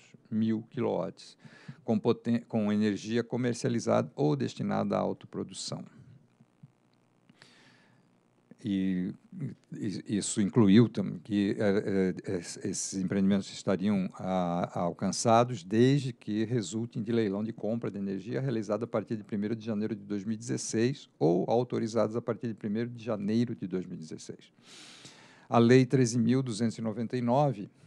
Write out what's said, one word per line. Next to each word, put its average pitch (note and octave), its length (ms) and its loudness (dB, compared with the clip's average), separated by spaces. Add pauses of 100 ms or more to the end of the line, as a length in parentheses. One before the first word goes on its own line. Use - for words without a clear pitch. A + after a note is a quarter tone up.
(300)
mil A2 400 2
quilowatts, F#2+ 640 -4 (480)
com A2 160 0
poten-, A#2 480 0
com G#2 240 0
energia G#2+ 520 0
comercializada A#2 920 0
ou D3 200 2
destinada G#2 600 -2
à G2 40 0
autoprodução. F#2+ 840 -6 (2750)
E, F#2+ 500 0 (580)
e G#2 460 -6
isso - 240 -2
incluiu G#2 480 8
tam-, G2+ 340 -4
que, G2+ 340 0
é, G2 560 2 (100)
é, G2 140 -4
es-, - 260 -10
esses F#2+ 380 -4
empreendimentos G2 500 2
estariam G2 640 0
a-, F2+ 640 -2
alcançados G#2+ 840 2
desde B2 500 4
que G#2+ 300 -4
resultem A2+ 580 -4
de G#2+ 100 -4
leilão G#2+ 320 0
de A2+ 100 -6
compra A#2 360 -4
de F#2+ 80 -8
energia G2 420 -6
realizado A#2 440 -2
a A#2 40 -6
partir A2+ 300 -4
de G#2 60 -10
primeiro G#2+ 320 -4
de A2 100 -12
janeiro G#2+ 300 -2
de G2+ 80 -14
dois G2+ 200 -6
mil A2 120 -4
e - 20 -10
dezesseis A#2+ 800 -2
ou F3 320 2
autorizados A2+ 640 0
a A#2 60 -2
partir A#2 280 -6
de A2 40 -6
primeiro A2+ 380 -4
de A#2 120 -14
janeiro A2+ 520 -2
de - 100 -8
dois F2+ 220 -6
mil F2+ 80 -10
e E2+ 40 -12
dezesseis. - 540 -16 (960)
A A#2+ 80 4
Lei A#2+ 260 10
treze B2+ 360 2
mil A#2+ 240 4
duzentos A2+ 340 -2
e A#2 40 -8
noventa A2+ 360 -4
e B2 40 -2
nove, A#2+ 500 2 (160)